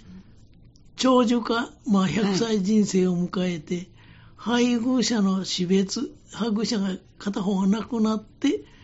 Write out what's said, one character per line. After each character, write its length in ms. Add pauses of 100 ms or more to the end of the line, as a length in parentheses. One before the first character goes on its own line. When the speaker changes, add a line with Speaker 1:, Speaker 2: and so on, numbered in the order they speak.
(960)
Speaker 1:
長 280
寿 160
化、 300 (160)
ま 140
あ、 20
Speaker 2:
は 80
い。 20
Speaker 1:
百 240
歳 260
人 220
生 220
を 100
迎 400
え 40
て、 280 (480)
配 400
偶 280
者 180
の 220
死 220
別、 460 (200)
配 180
偶 160
者 140
が 160 (220)
片 240
方 180
が 80
亡 160
く 160
な 160
っ 80
て、 400 (200)